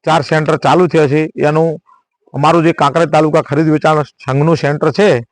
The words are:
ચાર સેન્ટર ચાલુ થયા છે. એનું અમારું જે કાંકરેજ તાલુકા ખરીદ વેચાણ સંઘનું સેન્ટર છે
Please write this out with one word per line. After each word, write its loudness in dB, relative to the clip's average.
ચાર 0
સેન્ટર -2
ચાલુ 2
થયા 0
છે. -2
એનું -2
અમારું 2
જે 2
કાંકરેજ 0
તાલુકા 2
ખરીદ -2
વેચાણ 0
સંઘનું -2
સેન્ટર -2
છે 0